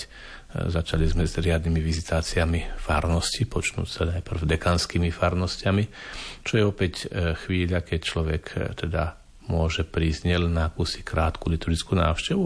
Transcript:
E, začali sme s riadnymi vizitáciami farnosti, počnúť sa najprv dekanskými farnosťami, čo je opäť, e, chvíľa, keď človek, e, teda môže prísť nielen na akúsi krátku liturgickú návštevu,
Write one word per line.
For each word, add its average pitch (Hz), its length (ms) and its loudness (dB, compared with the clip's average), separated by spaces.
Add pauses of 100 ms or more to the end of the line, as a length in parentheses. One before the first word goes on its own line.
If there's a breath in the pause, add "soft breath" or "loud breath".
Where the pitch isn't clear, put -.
E, - 20 -18 (640 loud breath)
začali 82 400 2
sme 82 160 4
s 78 160 -2
riadnymi 82 400 2
vizitáciami 80 960 0
farnosti, 85 720 0
počnúť - 400 -2
sa - 240 -4
najprv 85 320 -4
dekanskými 85 640 2
farnosťami, 90 760 2 (600 loud breath)
čo - 160 -6
je 104 80 6
opäť, 95 400 0
e, 85 240 0
chvíľa, 90 480 0
keď 80 240 -2
človek, 78 480 -2
e, 82 160 -2 (160)
teda 80 320 0 (320)
môže 82 400 2
prísť 80 400 0
nielen 87 240 4
na 80 160 2
akúsi - 320 -4
krátku - 480 0
liturgickú 82 480 0
návštevu, 90 500 2